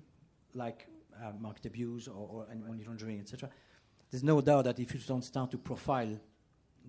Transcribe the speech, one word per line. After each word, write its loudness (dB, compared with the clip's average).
like, -6
uh, -8
market -10
abuse -6
or, -10
or -10
and -10
money -10
laundering, -6
et -12
cetera, -10
there's -2
no 8
doubt 8
that 2
if -4
you -4
don't 0
start -2
to -4
profile -2